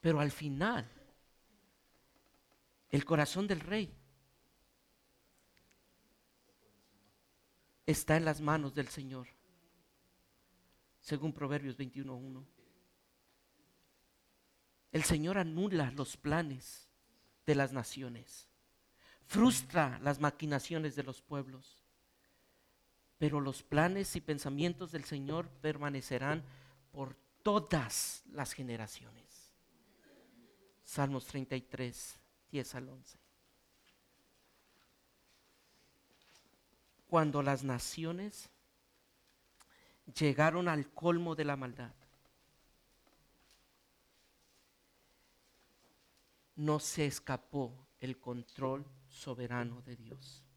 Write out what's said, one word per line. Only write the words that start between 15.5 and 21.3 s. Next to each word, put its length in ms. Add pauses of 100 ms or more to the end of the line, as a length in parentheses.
los 240
planes 720 (580)
de 80
las 180
naciones, 760 (800)
frustra 760
las 180
maquinaciones 760
de 60
los 200
pueblos, 600 (1300)